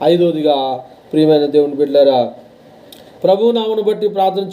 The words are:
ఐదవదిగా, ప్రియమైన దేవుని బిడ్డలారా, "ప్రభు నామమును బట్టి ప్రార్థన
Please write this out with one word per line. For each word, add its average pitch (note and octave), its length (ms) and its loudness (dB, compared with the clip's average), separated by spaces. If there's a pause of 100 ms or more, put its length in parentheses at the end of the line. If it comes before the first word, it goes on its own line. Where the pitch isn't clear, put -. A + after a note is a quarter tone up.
ఐదవదిగా, D3+ 840 0 (280)
ప్రియమైన D3+ 340 2
దేవుని C#3+ 280 0
బిడ్డలారా, C3+ 580 2 (920)
"ప్రభు G3+ 260 2
నామమును A3 320 -4
బట్టి G#3 260 -2
ప్రార్థన F#3+ 440 -4